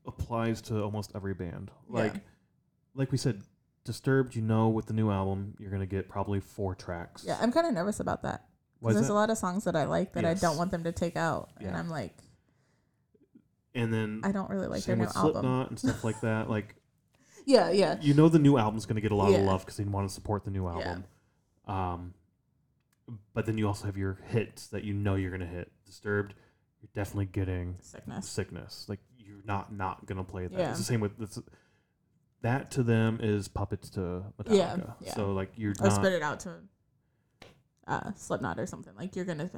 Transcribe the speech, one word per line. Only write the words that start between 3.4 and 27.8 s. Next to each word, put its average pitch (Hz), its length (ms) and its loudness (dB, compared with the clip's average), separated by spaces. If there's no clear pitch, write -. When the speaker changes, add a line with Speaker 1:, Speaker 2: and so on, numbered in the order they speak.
Speaker 1:
Disturbed, 127 520 2
you 110 60 -2
know, 110 260 4
with 110 160 2
the - 80 -6
new 110 180 2
album, 98 480 0
you're 101 120 -12
gonna 95 160 -2
get 95 240 -4
probably 101 300 -2
four 95 340 -4
tracks. - 520 -10
Speaker 2:
Yeah, - 140 -2
I'm 233 120 4
kinda 330 200 2
nervous 196 280 -2
about - 220 -2
that. - 180 -6
'Cause - 60 -20
Speaker 1:
Why 113 100 0
is 107 60 6
Speaker 2:
there's 123 100 4
Speaker 1:
that? 208 80 0
Speaker 2:
a - 0 -
lot 214 160 4
of 220 80 0
songs 185 260 -2
that 175 120 0
I 147 80 2
like 170 280 0
that 175 140 0
I 165 80 2
don't 180 180 2
Speaker 1:
Yes. 147 60 -2
Speaker 2:
want 175 140 0
them 170 120 -4
to 170 80 -2
take 170 240 -4
out, 160 400 -2
and 202 120 -8
Speaker 1:
Yeah. 170 100 -4
Speaker 2:
I'm 170 100 -6
like, 143 260 -8
Speaker 1:
And 117 180 0
then 110 320 0
Speaker 2:
I 196 80 0
don't 196 180 -4
really - 160 -2
like - 160 -4
Speaker 1:
same - 160 0
Speaker 2:
their 110 80 2
new - 20 -4
Speaker 1:
with - 80 -4
Speaker 2:
album. 185 160 2
Speaker 1:
Slipknot 127 380 0
and 117 80 -8
stuff 120 260 -2
like 110 160 -2
that. 113 300 0
Like, 107 260 -2
Speaker 2:
<laughs> - 360 -18
Yeah, 214 240 8
yeah. 175 320 4
Speaker 1:
you 147 100 6
know 156 160 10
the 160 100 10
new 139 200 8
album's 107 260 2
gonna 110 160 0
get 104 120 2
a - 20 4
lot 101 160 6
Speaker 2:
Yeah. 98 80 10
Speaker 1:
of 98 80 6
love 92 180 4
'cause - 140 -12
they 104 60 -2
wanna 98 260 -2
support - 340 -4
the 104 60 -6
new 98 160 -2
Speaker 2:
Yeah. 85 80 -4
Speaker 1:
album. 87 300 -6
Um, 90 480 -4
but 113 140 -2
then 110 100 -2
you 107 120 2
also 98 180 -4
have 98 100 -4
your 98 180 -2
hits - 420 -2
that 104 160 -8
you 104 80 -4
know 101 220 0
you're 95 160 0
gonna 92 160 -6
hit. 87 260 -10
Disturbed, 104 480 -2
you're - 100 -20
definitely 101 340 -2
getting 92 540 -4